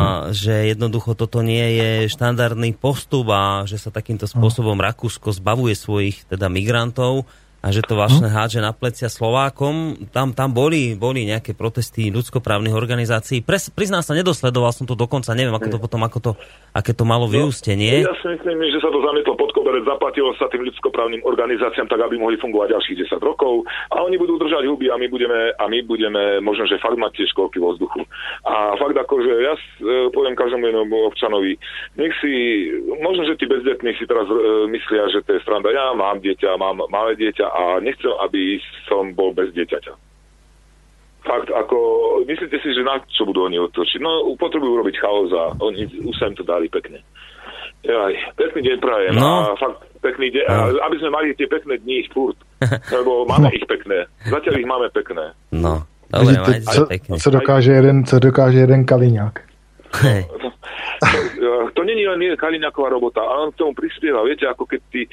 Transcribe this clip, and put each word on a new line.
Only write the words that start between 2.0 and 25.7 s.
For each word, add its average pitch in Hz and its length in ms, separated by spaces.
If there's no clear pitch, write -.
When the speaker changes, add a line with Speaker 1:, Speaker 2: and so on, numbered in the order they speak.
Speaker 1:
štandardný 117 680
postup 131 540
a 101 140
že 101 140
sa 104 160
takýmto 107 320
Speaker 2:
No. 104 100
Speaker 1:
spôsobom 113 400
Rakúsko 107 560
zbavuje 107 460
svojich 101 500
teda 95 220
migrantov 120 800
a 98 160
že 110 80
to 107 160
vlastne 117 320
Speaker 2:
Hm. 104 60
Speaker 1:
hádže 110 240
na 107 100
plecia 117 400
Slovákom. 135 640
Tam, 131 220
tam 131 240
boli, 135 400
boli 120 320
nejaké 110 240
protesty 110 580
ľudskoprávnych 110 640
organizácií. 117 720
Pres-, - 260
priznám 190 320
sa, 151 140
nedosledoval 127 560
som 123 160
to 127 80
dokonca, 117 400
neviem, 123 160
ako 110 160
to 110 140
Speaker 3:
Hm. - 20
Speaker 1:
potom, 117 180
ako 113 200
to, 120 100
aké 110 240
to 113 80
malo 117 240
Speaker 3:
No, 107 60
Speaker 1:
vyústenie. 120 760
Speaker 3:
ja 180 80
si - 140
myslím, 165 340
že 151 160
sa 165 80
to 143 160
zamietlo 143 320
pod 147 160
koberec, 131 320
zaplatilo 139 500
sa 131 140
tým 123 160
ľudskoprávnym 117 640
organizáciám 117 640
tak, 117 80
aby 117 160
mohli 113 240
fungovať 104 320
ďalších 95 280
desať 90 220
rokov 123 460
a - 100
oni 180 160
budú 170 240
držať 156 240
huby 135 240
a 123 80
my 123 140
budeme, 120 320
a - 140
my 113 160